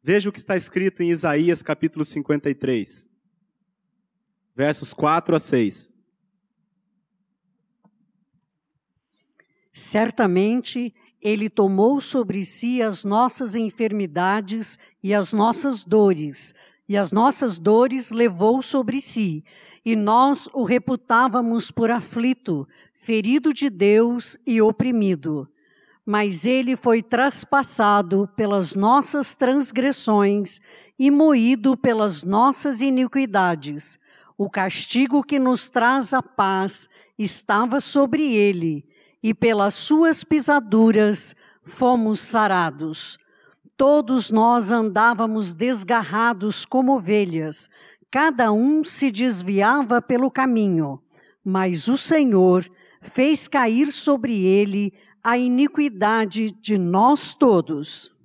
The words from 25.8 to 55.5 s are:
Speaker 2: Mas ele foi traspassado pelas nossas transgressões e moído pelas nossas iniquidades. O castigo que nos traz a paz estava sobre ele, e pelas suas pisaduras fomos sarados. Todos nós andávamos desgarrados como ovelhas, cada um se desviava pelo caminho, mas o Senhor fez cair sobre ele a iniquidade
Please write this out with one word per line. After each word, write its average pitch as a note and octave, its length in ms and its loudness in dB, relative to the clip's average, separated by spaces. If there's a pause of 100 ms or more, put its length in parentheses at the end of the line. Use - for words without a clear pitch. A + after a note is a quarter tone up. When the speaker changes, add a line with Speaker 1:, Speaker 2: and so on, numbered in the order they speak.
Speaker 2:
Mas G#3 420 -2
ele B3+ 280 0
foi A#3 280 0
traspassado G#3 1300 0
pelas G3+ 380 -2
nossas C4 640 0
transgressões A3+ 1200 0 (380)
e C4+ 120 4
moído C4 680 4
pelas G#3+ 480 0
nossas A#3 560 0
iniquidades. G3 1160 -2 (380)
O G3+ 120 -4
castigo A#3+ 760 -2
que C#4+ 160 -4
nos B3+ 300 0
traz B3 460 0
a B3+ 80 0
paz F#3+ 680 -4 (300)
estava A3 600 -2
sobre C#4 540 0
ele, F3 520 0 (340)
e A3 140 -2
pelas G#3 400 0
suas D#4+ 480 2
pisaduras A3 1120 2 (280)
fomos A#3 580 0
sarados. E3 960 -2 (580)
Todos C4 540 2
nós A3 400 2
andávamos A3 840 0
desgarrados G#3 1120 -2
como C4 320 0
ovelhas, E3+ 720 -4 (420)
cada B3+ 420 2
um C#4 320 2
se C#4 260 -2
desviava G#3+ 880 0
pelo B3+ 300 0
caminho, G3+ 720 -2 (420)
mas F#3+ 440 -2
o C4 100 0
Senhor F#3+ 680 4 (360)
fez - 480 -2
cair B3+ 440 0
sobre A#3+ 520 -2
ele G3+ 480 2 (280)
a A#3 160 0
iniquidade A3+ 1160 0